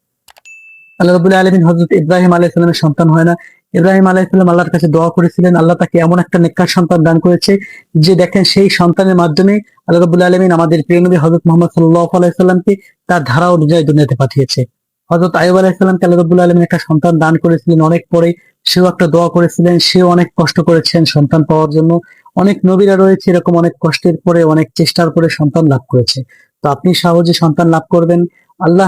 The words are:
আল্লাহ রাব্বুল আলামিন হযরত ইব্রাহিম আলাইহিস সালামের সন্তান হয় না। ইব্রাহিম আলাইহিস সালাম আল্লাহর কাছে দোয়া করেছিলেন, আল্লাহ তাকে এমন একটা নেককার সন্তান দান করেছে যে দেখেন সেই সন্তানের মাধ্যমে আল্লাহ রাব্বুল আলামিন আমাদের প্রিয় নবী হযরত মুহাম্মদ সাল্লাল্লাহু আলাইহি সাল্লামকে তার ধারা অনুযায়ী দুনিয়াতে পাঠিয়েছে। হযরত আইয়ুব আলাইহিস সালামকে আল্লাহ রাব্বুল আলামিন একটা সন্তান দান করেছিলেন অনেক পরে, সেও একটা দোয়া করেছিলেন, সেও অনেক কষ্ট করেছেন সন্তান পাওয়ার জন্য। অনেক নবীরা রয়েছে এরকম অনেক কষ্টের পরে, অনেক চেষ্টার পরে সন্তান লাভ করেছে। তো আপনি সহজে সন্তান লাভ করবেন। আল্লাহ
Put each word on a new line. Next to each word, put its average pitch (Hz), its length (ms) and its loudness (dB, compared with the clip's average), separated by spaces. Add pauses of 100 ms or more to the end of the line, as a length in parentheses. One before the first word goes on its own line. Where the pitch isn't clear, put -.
(1000)
আল্লাহ 180 160 2
রাব্বুল 180 180 2
আলামিন 185 300 2
হযরত 170 300 0
ইব্রাহিম 180 400 0
আলাইহিস 175 200 0
সালামের 170 300 -2
সন্তান 160 260 0
হয় 165 140 2
না। 170 100 2 (400)
ইব্রাহিম 190 340 2
আলাইহিস 185 220 0
সালাম 190 200 2
আল্লাহর 170 200 0
কাছে 165 180 -2
দোয়া 165 220 0
করেছিলেন, 175 460 0
আল্লাহ 170 200 2
তাকে 175 240 -4
এমন 170 200 0
একটা 180 200 -4
নেককার 170 280 0
সন্তান 175 360 -2
দান 165 160 2
করেছে 175 320 0 (440)
যে 165 200 2
দেখেন 180 280 0
সেই 196 260 0
সন্তানের 185 460 0
মাধ্যমে 175 380 0 (300)
আল্লাহ 170 180 0
রাব্বুল 175 200 0
আলামিন 180 300 2
আমাদের 165 320 0
প্রিয় 175 180 0
নবী 180 160 2
হযরত 165 280 0
মুহাম্মদ 165 240 2
সাল্লাল্লাহু 170 440 0
আলাইহি 175 240 0
সাল্লামকে 185 360 0 (340)
তার 175 160 -2
ধারা 135 260 -2
অনুযায়ী 165 340 0
দুনিয়াতে 147 320 0
পাঠিয়েছে। 135 460 -4 (480)
হযরত 170 260 -2
আইয়ুব 175 220 0
আলাইহিস 185 200 0
সালামকে 185 280 0
আল্লাহ 175 140 2
রাব্বুল 175 200 2
আলামিন 175 240 2
একটা 170 180 -4
সন্তান 165 380 0
দান 160 160 0
করেছিলেন 165 460 0
অনেক 165 280 0
পরে, 170 200 0 (360)
সেও 180 200 0
একটা 180 220 -2
দোয়া 165 220 0
করেছিলেন, 170 500 0
সেও 180 280 2
অনেক 175 200 2 (100)
কষ্ট 165 220 -2
করেছেন 165 460 0
সন্তান 147 380 0
পাওয়ার 156 260 -2
জন্য। 160 220 0 (440)
অনেক 190 300 0
নবীরা 190 300 2
রয়েছে 190 340 0
এরকম 175 280 0
অনেক 160 240 0
কষ্টের 165 360 -2
পরে, 170 260 0
অনেক 156 320 0
চেষ্টার 170 360 -2
পরে 165 180 0
সন্তান 156 380 -2
লাভ 135 220 0
করেছে। 127 300 -2 (440)
তো - 60 -6
আপনি 143 240 -2
সহজে 170 400 0
সন্তান 165 360 0
লাভ 160 200 0
করবেন। 170 320 0 (380)
আল্লাহ 185 280 0